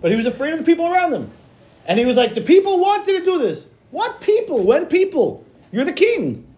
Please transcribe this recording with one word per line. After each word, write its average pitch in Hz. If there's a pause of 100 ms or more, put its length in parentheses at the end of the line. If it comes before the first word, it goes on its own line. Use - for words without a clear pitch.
but 170
he 226
was 226
afraid 269
of 320
the -
people 330
around 349
him. 127 (540)
And 185
he 240
was 247
like, 240
"The 226
people 381
wanted 392
to 349
do 359
this." 202 (240)
What -
people? 370
When 269
people? 339 (280)
You're 240
the 349
king. 339 (120)